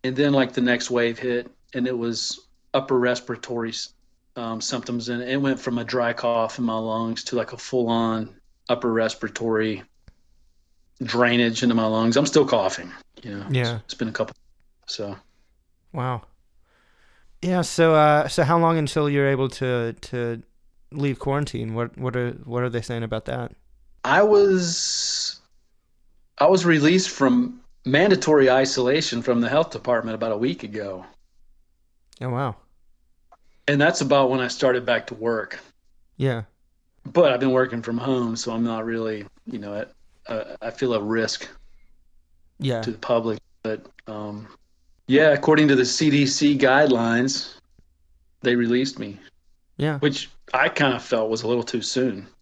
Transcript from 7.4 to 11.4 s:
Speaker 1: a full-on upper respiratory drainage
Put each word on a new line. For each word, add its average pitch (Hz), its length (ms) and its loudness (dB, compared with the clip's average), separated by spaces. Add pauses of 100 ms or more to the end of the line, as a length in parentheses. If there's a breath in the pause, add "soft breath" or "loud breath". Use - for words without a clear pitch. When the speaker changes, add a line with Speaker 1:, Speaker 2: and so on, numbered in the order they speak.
Speaker 1:
a 120 60 -16
full-on 113 760 -2 (360)
upper 120 220 0
respiratory 110 920 -2 (1200)
drainage 120 600 2